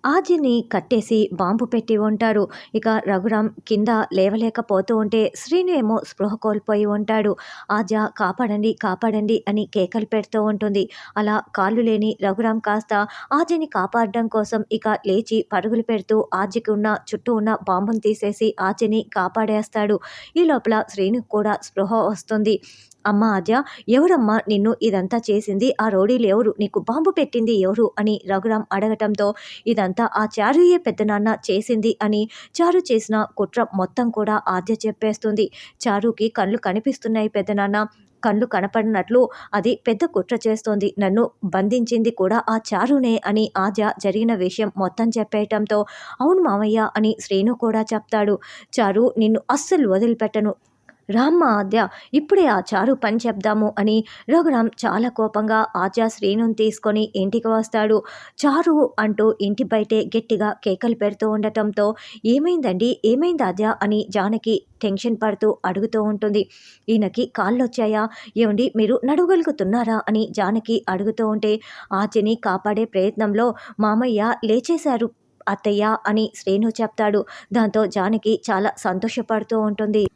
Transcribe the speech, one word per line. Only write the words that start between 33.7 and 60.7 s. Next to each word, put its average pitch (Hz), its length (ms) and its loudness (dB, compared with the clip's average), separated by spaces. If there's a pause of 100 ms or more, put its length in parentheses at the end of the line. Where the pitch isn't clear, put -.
మొత్తం 190 360 -2
కూడా 214 260 -2 (120)
ఆద్య 185 320 -2
చెప్పేస్తుంది. 214 680 -2 (340)
"చారుకి 220 500 0
కళ్ళు 208 280 0
కనిపిస్తున్నాయి 220 720 -2
పెద్దనాన్న, 202 500 0 (420)
కళ్ళు 214 240 2
కనపడినట్లు 214 720 0 (320)
అది 208 200 0 (100)
పెద్ద 233 240 0
కుట్ర 208 340 -2
చేస్తోంది, 214 480 -2 (100)
నన్ను 202 240 2 (280)
బంధించింది 226 600 0
కూడా 196 320 2
ఆ 220 200 0
చారునే" 233 500 2 (120)
అని 214 200 2 (100)
ఆద్య 208 440 0
జరిగిన 214 380 0
విషయం 185 400 -2
మొత్తం 196 320 0
చెప్పేయటంతో 214 720 -2 (360)
"అవును 359 280 2
మామయ్య" 214 500 2
అని 220 260 2
శ్రీను 202 380 0
కూడా 220 300 0
చెప్తాడు. 208 480 0 (380)
"చారు 214 320 2 (120)
నిన్ను 220 320 2
అస్సలు 285 380 2
వదిలిపెట్టను, 214 640 0 (560)
రామ్మ 294 420 2
ఆద్య, 208 280 2 (360)
ఇప్పుడే 330 320 4
ఆ 208 160 4
చారు 214 320 0
పని 226 240 0
చెప్దాము" 214 580 0
అని 208 180 2 (340)
రఘురామ్ 269 500 4
చాలా 233 320 0
కోపంగా 220 480 0 (180)
ఆద్య 190 320 0
శ్రీనుని 220 460 0
తీసుకొని 214 480 0 (140)
ఇంటికి 220 320 -2
వస్తాడు. 220 480 0 (420)
"చారు" 311 360 2 (240)
అంటూ 214 280 2 (140)
ఇంటి 202 240 0
బయటే 214 340 0 (100)
గట్టిగా 214 500 -2
కేకలు 226 380 -2